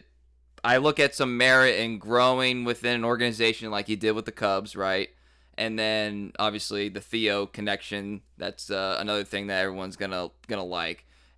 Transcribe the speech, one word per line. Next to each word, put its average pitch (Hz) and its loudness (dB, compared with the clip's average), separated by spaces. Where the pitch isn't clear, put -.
I 123 6
look 147 2
at 139 4
some 123 0
merit 131 6
in 113 -2
growing 123 2
within 120 0
an 117 -2
organization 113 0
like 104 -4
he 110 -2
did 110 2
with 110 -4
the 113 -10
Cubs, 98 -2
right? 95 -2
And 110 -4
then, 107 -2
obviously, 104 -4
the 98 -10
Theo 101 -2
connection, 101 -8
that's, - -10
uh, 95 -2
another 104 -2
thing 101 -8
that 95 -2
everyone's 95 -6
gonna, 92 -6
gonna 101 -4
like. 85 -6